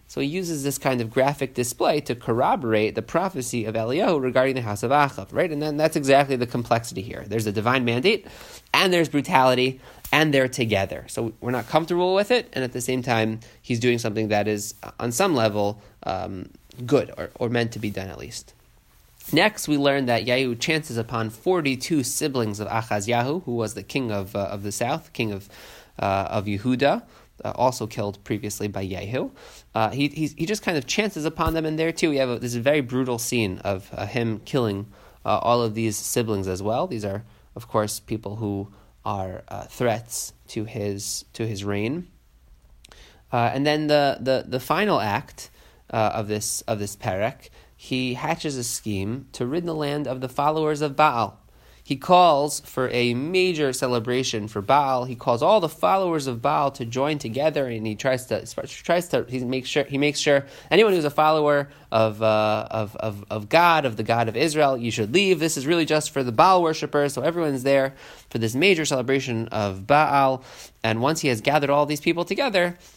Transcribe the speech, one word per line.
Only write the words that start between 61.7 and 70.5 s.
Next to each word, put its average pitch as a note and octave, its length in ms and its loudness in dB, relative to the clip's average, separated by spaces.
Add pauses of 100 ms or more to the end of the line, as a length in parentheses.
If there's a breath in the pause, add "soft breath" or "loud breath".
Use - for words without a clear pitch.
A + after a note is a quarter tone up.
of, A2 320 2
uh, G#2+ 480 2
of, G#2+ 240 -4
of, G2+ 340 -6
of G#2 200 -8
God, D#3+ 360 6
of A2 120 -2
the A2 60 -4
God A#2 240 2
of A2 80 -6
Israel, D3 400 2
you A#2 140 -4
should A2 240 -2
leave. F#3 260 4
This D#3+ 180 0
is C3 100 -4
really E3 180 2
just D3+ 240 0
for C#3 140 -2
the B2 80 -2
Baal F3 320 6
worshippers. D3+ 500 0
So B2 80 -4
everyone's D#3 400 -2
there C#3 320 2 (380 loud breath)
for A#2+ 80 -4
this A2+ 160 -2
major E3 280 4
celebration C3 680 0
of G2 360 -4
Baal. C#3 580 4 (400 loud breath)